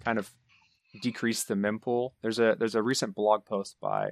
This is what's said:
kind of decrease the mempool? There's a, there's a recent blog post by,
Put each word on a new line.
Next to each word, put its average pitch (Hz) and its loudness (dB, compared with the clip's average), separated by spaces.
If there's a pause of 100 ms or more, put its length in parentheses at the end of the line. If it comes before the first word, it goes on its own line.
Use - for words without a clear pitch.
kind 113 0
of 98 -8 (720)
decrease 117 -2
the 113 -2
mempool? 110 -2 (100)
There's 113 -2
a, 113 6
there's 113 0
a 110 2
recent 113 -2
blog 107 4
post 101 -4
by, 50 -2